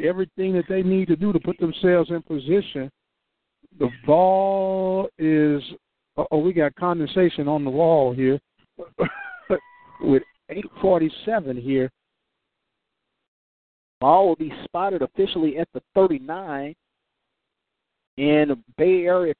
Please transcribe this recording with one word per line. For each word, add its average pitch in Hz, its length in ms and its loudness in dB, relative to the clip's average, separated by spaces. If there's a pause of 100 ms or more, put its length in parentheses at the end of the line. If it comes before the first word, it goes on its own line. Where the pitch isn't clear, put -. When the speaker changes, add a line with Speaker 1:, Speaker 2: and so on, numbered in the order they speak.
Speaker 1:
everything 190 500 -2
that 170 140 0
they 190 140 -2
need 185 260 0
to 165 80 2
do 196 160 0
to 165 80 2
put - 180 -6
themselves 170 520 2
in 165 120 -6
position. 147 680 -4 (880)
The 135 100 0 (180)
ball 190 1000 2 (100)
is, 151 440 2 (680)
oh, 156 80 0
we 170 140 0
got 151 240 0
condensation 170 720 -2
on 147 160 -2
the 135 60 -4
wall 147 420 2
here 131 260 0 (400)
<laughs> 740 800 -6 (420)
with 135 220 4 (280)
eight 190 160 -10 (160)
forty-seven 170 720 0
here. 131 340 -2 (2000)
Speaker 2:
Ball 175 280 6
will 165 80 0
be 156 160 -8 (120)
spotted 180 380 -4
officially 160 560 -2
at 170 140 -4
the 131 80 -10 (140)
thirty-nine 156 800 -2 (1400)
in 147 460 2 (140)
Bay 180 300 2
Area 180 340 0